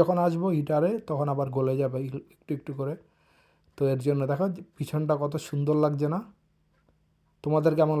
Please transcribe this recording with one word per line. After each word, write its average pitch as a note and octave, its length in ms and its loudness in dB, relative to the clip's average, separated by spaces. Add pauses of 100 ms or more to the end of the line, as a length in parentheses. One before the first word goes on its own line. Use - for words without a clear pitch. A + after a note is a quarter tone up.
যখন F3 180 4
আসবো F3 280 2 (100)
হিটারে, D3+ 340 2 (160)
তখন D3 220 -2
আবার C#3 220 -2
গলে C3 260 0
যাবে C3 220 -2 (320)
একটু - 240 -14
একটু C#3+ 240 -8
করে। C#3 160 -6 (840)
তো - 40 -2 (100)
এর C3 140 0
জন্য C#3+ 200 2
দেখো C#3+ 220 0
যে F3 120 -6 (140)
পিছনটা D3+ 480 -2
কত C#3+ 140 -2
সুন্দর D3 480 0
লাগছে D3 240 0
না? E3+ 120 -2 (1200)
তোমাদের D#3 300 4
কেমন D3+ 260 4